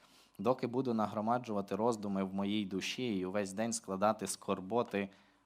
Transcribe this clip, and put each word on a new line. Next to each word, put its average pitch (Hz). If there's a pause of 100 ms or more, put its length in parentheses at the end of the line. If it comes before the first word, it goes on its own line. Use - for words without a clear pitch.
(380)
Доки 123
буду 123
нагромаджувати 107
роздуми 104
в 95
моїй 101
душі 98
і 92
увесь 95
день 113
складати 101
скорботи 98 (360)